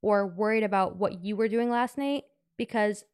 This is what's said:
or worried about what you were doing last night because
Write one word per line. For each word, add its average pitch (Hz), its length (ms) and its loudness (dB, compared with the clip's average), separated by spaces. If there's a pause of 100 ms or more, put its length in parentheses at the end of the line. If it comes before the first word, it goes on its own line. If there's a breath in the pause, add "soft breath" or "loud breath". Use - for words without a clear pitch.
or 202 240 2
worried 214 360 0
about 190 340 0
what 185 280 -2
you 208 100 -4
were 220 140 0
doing 233 220 0
last 240 260 0
night 277 280 -2 (340)
because 208 560 0